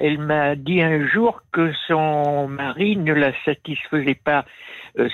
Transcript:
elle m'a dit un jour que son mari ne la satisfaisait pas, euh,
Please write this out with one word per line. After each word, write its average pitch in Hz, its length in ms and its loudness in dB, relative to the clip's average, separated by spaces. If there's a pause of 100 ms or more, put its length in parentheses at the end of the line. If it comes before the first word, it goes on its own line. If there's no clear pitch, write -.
elle 151 180 2
m'a 147 380 0
dit 165 260 0
un 156 240 2
jour 226 360 2 (100)
que 165 200 0 (140)
son 147 600 0
mari 139 480 -2
ne 156 160 0
la 143 200 4 (120)
satisfaisait 143 720 -2
pas, 147 280 0 (540)
euh, 120 160 2